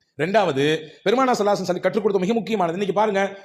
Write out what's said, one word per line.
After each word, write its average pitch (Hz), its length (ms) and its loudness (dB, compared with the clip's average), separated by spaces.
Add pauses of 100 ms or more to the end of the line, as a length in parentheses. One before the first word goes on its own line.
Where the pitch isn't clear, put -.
(220)
ரெண்டாவது, 170 420 2 (440)
பெருமானா 254 240 2
ஸல்லல்லாஹு 208 220 0
அலைஹி 190 100 -4
வஸல்லம் 180 160 -4
கற்றுக் 185 220 -2
கொடுத்த 202 160 4
மிக 185 140 0
முக்கியமானது, 190 460 -2
இன்னைக்கு 196 220 0
பாருங்க, 196 440 0